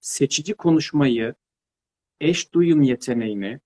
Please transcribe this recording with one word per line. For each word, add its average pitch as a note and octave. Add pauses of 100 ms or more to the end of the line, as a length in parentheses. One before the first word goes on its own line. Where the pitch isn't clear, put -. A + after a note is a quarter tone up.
seçici D3+
konuşmayı, C#3+ (840)
eş E3
duyum E3+
yeteneğini A#2